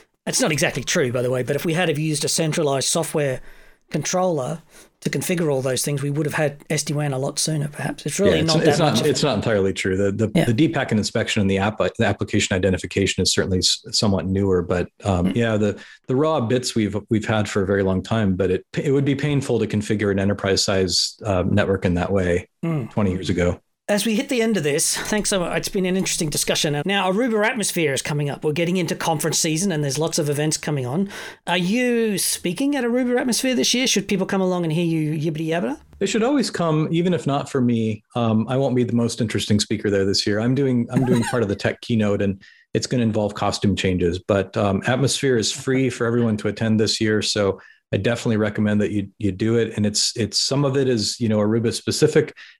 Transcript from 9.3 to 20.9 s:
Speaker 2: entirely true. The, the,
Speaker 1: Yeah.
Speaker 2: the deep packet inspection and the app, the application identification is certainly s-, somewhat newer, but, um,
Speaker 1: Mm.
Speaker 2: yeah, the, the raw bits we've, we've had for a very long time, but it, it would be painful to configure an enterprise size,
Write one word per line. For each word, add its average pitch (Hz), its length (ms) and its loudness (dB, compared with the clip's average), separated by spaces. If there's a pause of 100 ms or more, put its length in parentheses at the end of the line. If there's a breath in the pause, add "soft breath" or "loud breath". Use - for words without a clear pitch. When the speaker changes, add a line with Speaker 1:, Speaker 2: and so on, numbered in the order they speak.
Speaker 2:
entirely 101 380 2
true. 92 240 -2
The, 98 160 2
the, 104 200 0
Speaker 1:
Yeah. - 120 4
Speaker 2:
the 120 80 2
deep 160 200 4
packet 127 240 0
inspection 107 440 0
and 98 100 4
the 95 60 2
app, 104 200 0
the 95 280 0
application 101 500 0
identification 95 680 0
is 90 120 2
certainly 92 240 0
s-, - 340 0
somewhat 95 340 0
newer, 95 360 2
but, 87 260 -2 (160)
um, 90 240 2
Speaker 1:
Mm. 95 80 0
Speaker 2:
yeah, 113 220 2
the, 101 200 0 (300 loud breath)
the 131 80 0
raw 156 240 2
bits 123 340 -2
we've, 104 220 0 (140)
we've 107 180 0
had 107 220 0
for 104 120 0
a 92 60 0
very 98 160 2
long 95 180 2
time, 101 360 0
but 92 120 2
it, 90 160 -2 (160)
it 151 100 0
would 139 140 2
be 139 100 0
painful 139 440 0
to 107 80 0
configure 104 420 0
an 98 100 2
enterprise 98 440 0
size, 95 600 0